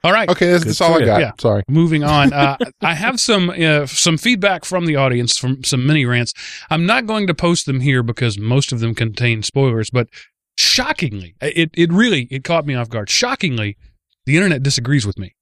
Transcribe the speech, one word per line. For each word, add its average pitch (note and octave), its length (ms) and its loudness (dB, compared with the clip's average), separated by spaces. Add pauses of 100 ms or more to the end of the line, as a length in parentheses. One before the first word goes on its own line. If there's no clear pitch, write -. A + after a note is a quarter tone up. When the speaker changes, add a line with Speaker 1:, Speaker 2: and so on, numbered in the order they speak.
Speaker 1:
All E3 80 2
right. G#3+ 160 2
Speaker 2:
Okay, F3 220 2
that's, F3 140 4
Speaker 3:
Good - 60 -2
Speaker 2:
that's D3+ 100 -4
all E3+ 100 6
I E3 40 4
Speaker 3:
for - 60 4
you. A#2+ 60 2
Speaker 2:
got. G#2+ 140 4
Speaker 1:
Yeah. G#2+ 180 -2
Speaker 2:
Sorry. G#2 300 2
Speaker 1:
Moving D#3 340 2
on. D3 300 4
Uh, C#3 240 0 (120)
Speaker 2:
<laughs> - 120 -20
Speaker 1:
I E3+ 140 0
have A3+ 260 -2
some, F#3 300 2
uh, D#3 360 0
some D#3+ 320 0
feedback G3+ 460 0
from F3+ 220 -2
the D#3 100 0
audience B2 420 0
from C3 240 -4
some B2+ 240 -2
mini D3 180 4
rants. A#2+ 300 0 (360)
I'm E3 160 0
not A#3 200 0
going G#3+ 220 -2
to F3 60 0
post E3+ 320 0
them C3+ 140 -2
here C3 220 2
because A#2 340 -2
most A#2 360 0
of A#2+ 80 -4
them A2+ 160 -2
contain A2+ 480 -2
spoilers, A#2+ 460 -2
but A#2+ 180 0 (480)
shockingly, G#2+ 840 -2
it, D#3+ 340 0
it E3+ 180 2
really, G3 300 2 (100)
it C3+ 100 -8
caught E3 240 -2
me C#3+ 80 -2
off A#2+ 140 -4
guard. A2+ 220 -6
Shockingly, C3 680 -2 (500)
the C3 100 0
internet E3 280 2
disagrees C3+ 420 0
with G2+ 140 -6
me F#2+ 220 -14